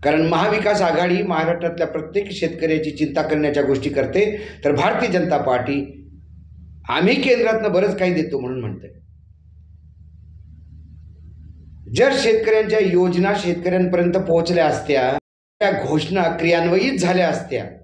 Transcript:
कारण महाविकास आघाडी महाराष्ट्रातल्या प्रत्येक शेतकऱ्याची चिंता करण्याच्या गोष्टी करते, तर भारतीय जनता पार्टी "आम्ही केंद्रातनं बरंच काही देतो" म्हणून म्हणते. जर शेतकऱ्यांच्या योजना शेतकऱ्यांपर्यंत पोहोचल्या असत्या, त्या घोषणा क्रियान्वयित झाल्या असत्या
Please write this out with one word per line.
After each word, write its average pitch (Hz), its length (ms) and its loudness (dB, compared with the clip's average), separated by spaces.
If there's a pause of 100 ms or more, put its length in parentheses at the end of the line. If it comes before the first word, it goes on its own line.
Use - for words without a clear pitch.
कारण 156 240 2
महाविकास 202 540 2
आघाडी 175 420 2
महाराष्ट्रातल्या 170 640 -2
प्रत्येक 196 440 -6
शेतकऱ्याची 156 600 -2
चिंता 151 300 -2
करण्याच्या 147 420 0
गोष्टी 135 260 0
करते, 202 480 0 (280)
तर 143 60 4
भारतीय 202 380 0
जनता 156 280 0
पार्टी 135 720 -4 (840)
"आम्ही 180 320 2
केंद्रातनं 220 500 2
बरंच 185 260 0
काही 185 160 0
देतो" 151 260 -2
म्हणून 127 200 -6
म्हणते. 107 280 -10 (3000)
जर 254 180 4
शेतकऱ्यांच्या 220 680 2
योजना 180 560 2
शेतकऱ्यांपर्यंत 175 760 0
पोहोचल्या 170 540 2
असत्या, 135 500 0 (420)
त्या 202 120 2
घोषणा 160 680 -2
क्रियान्वयित 175 600 2
झाल्या 180 300 2
असत्या 120 360 -6 (180)